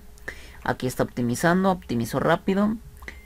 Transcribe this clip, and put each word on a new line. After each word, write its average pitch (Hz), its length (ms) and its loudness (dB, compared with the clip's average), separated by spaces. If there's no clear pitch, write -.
Aquí 123 240 -2
está 127 160 0
optimizando, 165 680 2
optimizó 127 500 -2
rápido. 196 560 2